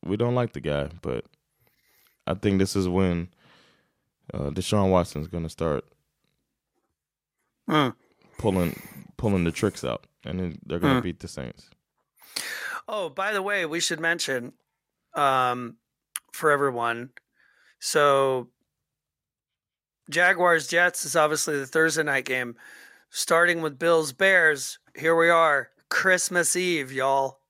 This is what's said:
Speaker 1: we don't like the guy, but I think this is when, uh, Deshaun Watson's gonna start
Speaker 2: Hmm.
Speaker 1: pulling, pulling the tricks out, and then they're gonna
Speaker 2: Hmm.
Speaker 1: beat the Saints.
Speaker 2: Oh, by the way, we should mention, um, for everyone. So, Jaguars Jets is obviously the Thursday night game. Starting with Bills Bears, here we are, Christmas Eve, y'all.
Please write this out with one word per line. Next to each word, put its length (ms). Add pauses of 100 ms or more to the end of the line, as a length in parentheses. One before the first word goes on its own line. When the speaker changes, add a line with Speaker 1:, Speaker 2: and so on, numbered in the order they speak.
Speaker 1:
we 140
don't 160
like 200
the 80
guy, 280 (140)
but 220 (1000)
I 80
think 240
this 180
is 120
when, 400 (1040)
uh, 160
Deshaun 400
Watson's 380
gonna 220
start 360 (1800)
Speaker 2:
Hmm. 220 (500)
Speaker 1:
pulling, 340 (420)
pulling 280
the 80
tricks 320
out, 240 (160)
and 160
then 260
they're 140
gonna 220
Speaker 2:
Hmm. 20
Speaker 1:
beat 160
the 80
Saints. 420 (1160)
Speaker 2:
Oh, 220
by 220
the 120
way, 240
we 120
should 200
mention, 540 (600)
um, 640 (540)
for 180
everyone. 640 (680)
So, 720 (1600)
Jaguars 580
Jets 380
is 100
obviously 420
the 80
Thursday 380
night 220
game. 320 (520)
Starting 520
with 180
Bills 320
Bears, 680 (200)
here 180
we 140
are, 400 (180)
Christmas 680
Eve, 340
y'all. 480 (100)